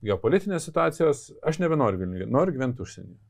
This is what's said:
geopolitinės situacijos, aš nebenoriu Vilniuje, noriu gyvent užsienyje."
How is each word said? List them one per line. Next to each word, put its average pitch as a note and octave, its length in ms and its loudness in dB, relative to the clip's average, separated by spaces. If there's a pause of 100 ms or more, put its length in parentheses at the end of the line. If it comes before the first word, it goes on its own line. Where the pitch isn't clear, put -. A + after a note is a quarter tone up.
geopolitinės D3+ 600 0
situacijos, D#3+ 680 0 (100)
aš D#3+ 160 -2
nebenoriu D3 400 2
Vilniuje, F#2 320 -6
noriu D#3+ 240 2
gyvent B2+ 240 -4
užsienyje." F#2 380 -14 (120)